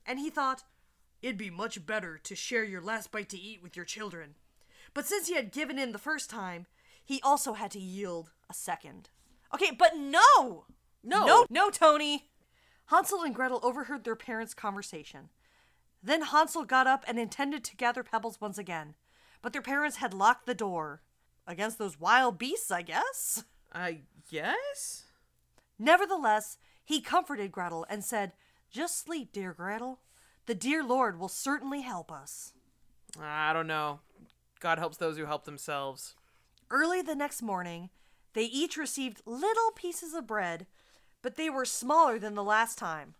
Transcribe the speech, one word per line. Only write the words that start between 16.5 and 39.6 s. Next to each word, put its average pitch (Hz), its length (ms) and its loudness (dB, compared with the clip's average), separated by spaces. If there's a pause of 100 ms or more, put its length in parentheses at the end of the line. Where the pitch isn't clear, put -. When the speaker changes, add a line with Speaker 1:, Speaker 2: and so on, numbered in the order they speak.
Speaker 1:
got 262 200 4
up 262 220 4
and 233 100 -2
intended 277 460 -4
to - 120 -12
gather 247 280 0
pebbles 226 360 -4
once 208 200 -6
again, 165 340 -8 (480)
but 233 100 -6
their 285 120 -4
parents 285 340 -2
had 226 160 -4
locked 208 320 4
the 247 80 0
door. 165 480 -4 (460)
Against 202 320 -6
those 170 200 -6
wild 220 380 6
beasts, 277 320 -4
I 175 140 -2
guess? 262 600 -2 (300)
Speaker 2:
I 170 280 -6 (280)
guess? 415 760 -6 (760)
Speaker 1:
Nevertheless, 294 800 4 (260)
he 302 180 0
comforted 208 500 -2
Gretel 170 380 -6
and 202 140 -6
said, 202 300 -4 (360)
"Just 330 300 -4
sleep, 311 320 -8
dear 190 220 -8
Gretel. 220 460 -8 (460)
The 233 100 -2
dear 277 280 0
Lord 240 360 2
will 185 100 -6
certainly 277 520 -4
help 190 300 -8
us." - 420 -14 (640)
Speaker 2:
I 151 340 0
don't 160 140 0
know. 151 340 -2 (580)
God 165 180 0
helps 160 200 -4
those 160 200 -2
who 156 80 -6
help 147 200 -4
themselves. 139 720 -8 (540)
Speaker 1:
Early 330 320 2
the 294 140 -4
next 285 260 -4
morning, 180 480 -6 (440)
they 220 100 0
each 277 340 -2
received 269 480 -4
little 440 460 2